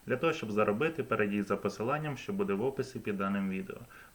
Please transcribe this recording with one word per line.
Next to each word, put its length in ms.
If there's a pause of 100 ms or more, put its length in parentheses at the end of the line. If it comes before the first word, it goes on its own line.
Для 100
того, 160
щоб 200
заробити, 500
перейдіть 440
за 100
посиланням, 600
що 160
буде 220
в 100
описі 340
під 180
даним 340
відео. 280 (360)